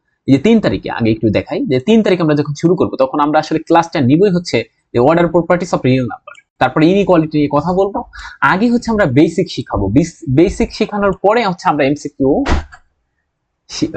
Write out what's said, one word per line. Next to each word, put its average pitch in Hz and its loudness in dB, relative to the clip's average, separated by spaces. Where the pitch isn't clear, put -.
এই - 2
যে 139 4
তিন 220 4
তারিখে, 107 -4
আগে 113 -2
একটু 113 -2
দেখাই 98 -2
যে 131 0
তিন 214 2
তারিখে 185 0
আমরা 151 2
যখন 147 -2
শুরু 170 2
করবো 123 -2
তখন 131 -2
আমরা 147 0
আসলে 156 -2
ক্লাসটা 165 0
নিবই 160 2
হচ্ছে 175 -2
যে 117 0
order 165 4
properties 175 0
of 135 -4
real 127 0
number, - -18
তারপরে 131 0
ইনইকুয়ালিটি 175 2
নিয়ে 147 0
কথা 147 0
বলবো। 196 -2
আগে 180 2
হচ্ছে 240 -2
আমরা 208 2
বেসিক 165 2
শিখাবো, 104 -4
বিস-, 143 0
বেসিক 180 2
শিখানোর 202 -2
পরে 214 2
হচ্ছে 175 -6
আমরা 147 0
এমসিকিউ 143 -2
শি-, - -6